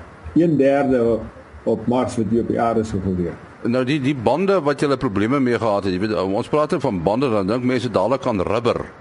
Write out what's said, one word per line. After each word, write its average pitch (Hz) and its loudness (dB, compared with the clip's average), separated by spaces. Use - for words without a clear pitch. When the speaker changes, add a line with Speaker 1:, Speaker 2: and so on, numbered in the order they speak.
Speaker 1:
een 160 4
derde 131 4
op 113 0
Mars 123 0
wat 110 0
jy 117 2
op 110 -4
die 113 0
aarde 113 2
sou 98 -4
geweeg. 90 -2
Speaker 2:
Nou, 123 0
die, 156 0
die 135 2
bande 156 2
wat 143 0
julle 139 0
probleme 117 0
mee 123 2
gehad 101 0
het, 95 0
jy 90 -2
weet, 110 -2
ons 98 -2
praat 151 2
van 107 0
bande, 117 0
dan 98 0
dink 123 -2
mense 123 0
dadelik 104 0
aan 104 0
rubber. 104 0